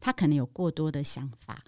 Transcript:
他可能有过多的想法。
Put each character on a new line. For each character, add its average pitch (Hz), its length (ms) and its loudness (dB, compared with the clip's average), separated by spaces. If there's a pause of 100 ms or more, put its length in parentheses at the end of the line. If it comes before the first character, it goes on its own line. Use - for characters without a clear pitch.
他 - 120 0
可 185 140 2
能 147 100 6
有 139 100 2
过 175 240 -2
多 156 220 -2
的 143 100 -2
想 135 260 -6 (100)
法。 - 300 -16